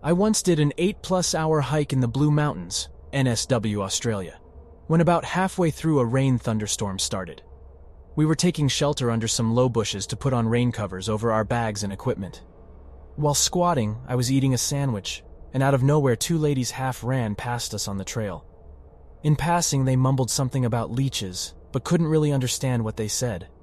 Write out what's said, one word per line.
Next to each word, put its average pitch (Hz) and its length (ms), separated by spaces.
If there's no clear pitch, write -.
I 156 100
once 208 280
did 170 180
an 147 180
eight-plus 180 580
hour 156 240
hike 143 320
in 135 80
the 123 80
Blue 139 240
Mountains, 147 560
N 135 160
S 113 200
W, 107 340
Australia, 95 580
when 165 160
about 170 240
halfway 185 440
through 151 300
a 123 60
rain 131 320
thunderstorm 107 600
started. 92 440
We 151 100
were 156 100
taking 151 340
shelter 143 420
under 113 160
some 113 260
low 127 140
bushes 107 400
to - 80
put 135 160
on 120 160
rain 120 240
covers 95 380
over 110 240
our 110 100
bags 110 400
and 101 80
equipment. 98 520
While 147 160
squatting, 143 640
I 127 80
was 127 160
eating 135 220
a 120 40
sandwich, 135 680
and 131 100
out 135 120
of 127 100
nowhere 139 320
two 165 220
ladies 143 340
half 131 320
ran 117 320
past 120 380
us 104 160
on 98 80
the 95 80
trail. 98 400
In 151 120
passing, 160 480
they 131 140
mumbled 131 340
something 131 320
about 117 280
leeches, 117 640
but 127 100
couldn't 170 240
really 151 240
understand 127 540
what 107 100
they 107 140
said. 107 400